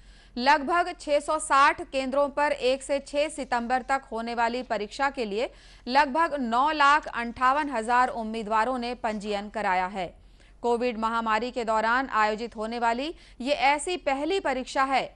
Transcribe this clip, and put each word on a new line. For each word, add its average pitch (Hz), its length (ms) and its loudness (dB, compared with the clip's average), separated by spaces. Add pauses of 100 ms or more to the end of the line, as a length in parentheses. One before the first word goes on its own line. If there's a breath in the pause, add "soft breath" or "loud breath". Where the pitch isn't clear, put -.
(380 soft breath)
लगभग 311 600 2
छह 294 200 0
सौ 311 200 -2
साठ 302 420 4
केंद्रों 277 480 0
पर 285 220 0
एक 269 320 0
से 285 160 -2
छह 285 300 -2
सितंबर 247 520 -2
तक 269 200 -2 (100)
होने 226 240 -6
वाली 233 280 0
परीक्षा 226 460 -2
के 262 160 -4
लिए 214 260 -4 (360 loud breath)
लगभग 285 520 2
नौ 247 320 2
लाख 294 360 4
अंठावन 254 600 0
हजार 247 380 2
उम्मीदवारों 220 680 -2
ने 240 160 -4
पंजीयन 208 560 -4
कराया 190 360 0
है। 190 280 -6 (480 soft breath)
कोविड 240 360 0
महामारी 226 540 0
के 233 140 -4
दौरान 226 460 2
आयोजित 214 440 0
होने 226 240 -6
वाली 240 360 -2 (260 loud breath)
ये 269 120 -2
ऐसी 294 440 0
पहली 302 420 -2
परीक्षा 269 440 -2
है 262 320 0